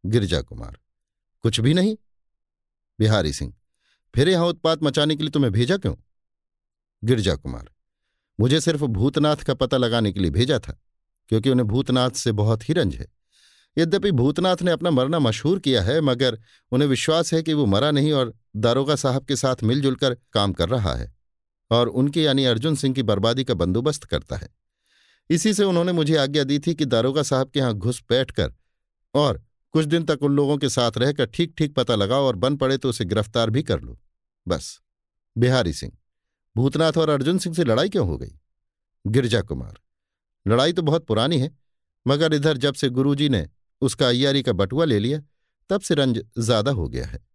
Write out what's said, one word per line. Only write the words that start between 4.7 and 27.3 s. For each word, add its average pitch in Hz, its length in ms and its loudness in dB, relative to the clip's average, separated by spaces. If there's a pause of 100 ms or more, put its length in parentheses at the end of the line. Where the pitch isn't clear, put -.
मचाने 147 340 0
के 156 60 -6
लिए 151 80 -4
तुम्हें 139 220 2
भेजा 123 240 0
क्यों?" 131 200 -4 (1080)
गिरजा 107 300 2
कुमार, 64 360 -12 (680)
"मुझे 135 200 2
सिर्फ 151 220 -2
भूतनाथ 143 540 0
का - 180 -4
पता 131 220 -2
लगाने 113 360 0
के 98 80 -6
लिए 85 100 2
भेजा 120 280 0
था, - 220 -10 (480)
क्योंकि 110 220 2
उन्हें 123 180 2
भूतनाथ 127 420 0
से - 220 -4
बहुत 110 360 0
ही 156 60 0
रंज 101 200 0
है। 57 120 -12 (720)
यद्यपि 170 320 0
भूतनाथ 165 520 0
ने 175 80 0
अपना 170 200 -2
मरना 139 280 0
मशहूर 147 400 0
किया 123 240 0
है, 135 180 0
मगर 127 400 0 (300)
उन्हें 139 180 2
विश्वास 160 460 0
है 160 80 0
कि 160 120 -2
वो 147 120 2
मरा 107 240 2
नहीं 147 220 2
और 127 220 0 (220)
दारोगा 131 400 2
साहब 135 280 -2
के 135 120 -2
साथ 127 260 0
मिलजुल 131 320 0
कर 127 200 0
काम 101 380 -2
कर 85 160 0
रहा 98 260 0
है 58 200 -8 (560)
और 120 180 4
उनके 143 340 0
यानी 135 220 2
अर्जुन 127 320 0
सिंह 135 180 -2
की 131 80 -2
बर्बादी 113 420 0
का 120 100 -2
बंदोबस्त 101 500 -2
करता - 320 -6
है। - 120 -14 (840)
इसी 180 240 2
से 202 100 2
उन्होंने 180 280 2
मुझे 160 240 2
आज्ञा 143 280 2
दी 143 140 0
थी 160 160 -2
कि 151 100 -2
दारोगा 127 380 2
साहब 135 280 0